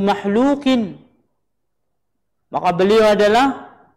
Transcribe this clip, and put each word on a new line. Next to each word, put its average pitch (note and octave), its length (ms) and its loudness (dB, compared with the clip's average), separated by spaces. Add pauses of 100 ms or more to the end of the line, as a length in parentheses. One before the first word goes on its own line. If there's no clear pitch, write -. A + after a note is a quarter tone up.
mahlukin." A3 960 -2 (1500)
Maka D#3+ 240 -4
beliau G#3 400 2
adalah A3 560 0 (260)